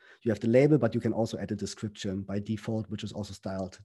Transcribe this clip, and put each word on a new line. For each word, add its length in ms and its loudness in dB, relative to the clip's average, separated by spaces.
you 100 0
have 80 0
the 80 -2
label, 300 8
but 160 2
you 80 0
can 120 0
also 260 -2
add 120 -6
a 40 -2
description 640 -6
by 180 -4
default, 520 -4
which 120 -6
is 80 -6
also 220 -8
styled 520 -6